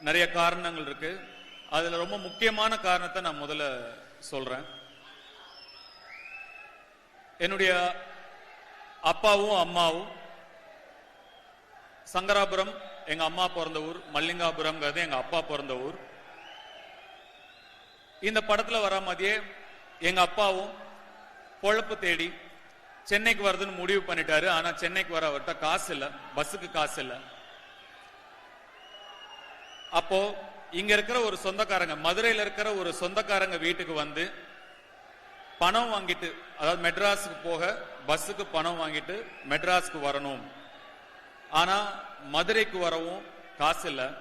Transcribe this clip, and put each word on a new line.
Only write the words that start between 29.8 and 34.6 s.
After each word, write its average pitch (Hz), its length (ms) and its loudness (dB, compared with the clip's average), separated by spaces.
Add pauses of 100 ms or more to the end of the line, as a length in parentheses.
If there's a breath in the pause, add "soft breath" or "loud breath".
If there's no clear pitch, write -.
அப்போ 190 200 2 (600)
இங்க 208 160 2
இருக்கிற 214 220 2 (100)
ஒரு 185 160 -2
சொந்தக்காரங்க, 190 520 0 (100)
மதுரையில 214 400 4
இருக்கிற 214 240 -2 (120)
ஒரு 170 100 -2 (100)
சொந்தக்காரங்க 190 640 2
வீட்டுக்கு 170 380 0
வந்து 151 200 -4 (1400)